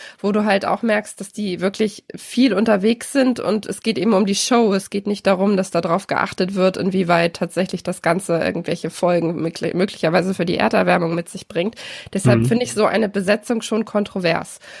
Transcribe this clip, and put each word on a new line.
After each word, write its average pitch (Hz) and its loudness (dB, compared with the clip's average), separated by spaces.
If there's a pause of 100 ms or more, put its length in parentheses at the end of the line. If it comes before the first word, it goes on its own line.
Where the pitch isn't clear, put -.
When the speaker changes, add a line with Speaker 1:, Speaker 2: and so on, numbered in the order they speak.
(200)
Speaker 1:
wo 202 0
du 208 2
halt 202 2
auch 196 -2
merkst, 214 -2
dass 196 -12
die 180 -6
wirklich 196 -2 (100)
viel 240 2
unterwegs 220 2
sind 254 2
und 208 -2
es - -8
geht 226 -2
eben 214 2
um 196 4
die 196 0
Show. 226 2
Es 196 -2
geht 202 -4
nicht 202 -2
darum, 196 4
dass 190 -2
da 170 0
drauf 175 0
geachtet - -2
wird, 185 2
inwieweit 175 2
tatsächlich 180 -4
das - -6
Ganze 170 0
irgendwelche 170 -4
Folgen 175 0
mögli-, - -4
möglicherweise 180 0
für 170 -2
die 170 -2
Erderwärmung 175 2
mit 170 -6
sich - -14
bringt. 180 -4 (380)
Deshalb 202 4
Speaker 2:
Mhm. 117 2
Speaker 1:
finde 233 2
ich - -6
so 208 2
eine 202 2
Besetzung 214 -2
schon 220 -2
kontrovers. - -2 (220)